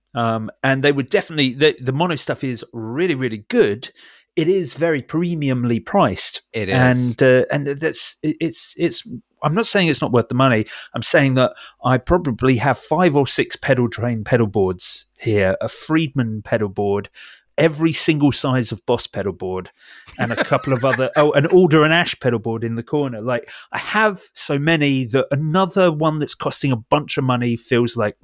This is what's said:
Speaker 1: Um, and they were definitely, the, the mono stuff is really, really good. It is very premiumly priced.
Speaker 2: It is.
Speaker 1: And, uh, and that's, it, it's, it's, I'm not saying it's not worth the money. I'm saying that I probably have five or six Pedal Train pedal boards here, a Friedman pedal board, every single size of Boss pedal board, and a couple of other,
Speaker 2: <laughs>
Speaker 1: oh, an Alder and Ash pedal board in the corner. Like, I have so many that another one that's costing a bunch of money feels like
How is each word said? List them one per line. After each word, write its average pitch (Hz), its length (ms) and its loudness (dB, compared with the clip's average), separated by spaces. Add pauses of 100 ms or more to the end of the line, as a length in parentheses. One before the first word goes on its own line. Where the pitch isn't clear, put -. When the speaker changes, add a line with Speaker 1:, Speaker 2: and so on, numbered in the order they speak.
(160)
Speaker 1:
Um, 113 340 -2 (140)
and 135 200 0
they 147 80 4
were 139 120 0
definitely, 151 500 -2
the, 143 260 2
the 131 120 -4
mono 165 240 -2
stuff - 280 -6
is 127 300 -6
really, 123 400 -4
really 113 360 -6
good. 135 420 0 (440)
It 156 120 0
is 180 260 0
very 156 300 0
premiumly 139 840 -2
priced. - 560 0 (120)
Speaker 2:
It 104 160 -4
is. 107 60 0
Speaker 1:
And, 123 480 2
uh, 127 280 6
and 143 160 -4 (120)
that's, - 440 -4
it, 156 160 -2
it's, - 380 -6
it's, 165 300 -4 (360)
I'm 147 100 0
not 220 140 0
saying 185 220 2
it's 139 120 0
not 127 100 -2
worth 117 180 2
the 127 60 -4
money. 123 300 4 (300)
I'm 117 80 -6
saying 139 320 2
that 127 180 2 (320)
I 127 140 2
probably 135 580 2
have 123 220 0
five 156 360 2
or 139 120 4
six - 280 -2
Pedal 123 340 0
Train 113 340 -4
pedal 117 240 2
boards 95 580 -2 (140)
here, 101 420 2
a - 60 -4
Friedman 135 720 -2
pedal 107 280 -2
board, 101 400 -4 (460)
every 160 380 2
single 143 380 2
size 127 400 0
of 107 160 -10
Boss 120 180 0
pedal 98 280 -6
board, 92 360 -8 (480)
and 117 140 -4
a 113 120 -6
couple - 300 -2
of 120 100 0
other, 131 300 0
Speaker 2:
<laughs> - 20 -4
Speaker 1:
oh, 151 180 4
an 143 140 4
Alder 170 360 6
and 156 100 2
Ash 170 260 0
pedal 117 200 0
board 113 240 -6
in 117 100 -4
the 117 100 -6
corner. 135 380 -4
Like, 120 300 -4 (200)
I - 60 -6
have 214 420 0 (140)
so - 240 -4
many 143 480 2
that 123 240 0
another 175 600 2
one 156 260 0
that's 147 180 -4
costing - 360 -2
a 127 60 0
bunch 147 420 -2
of 139 40 0
money 120 320 0
feels 117 400 0
like 104 280 -2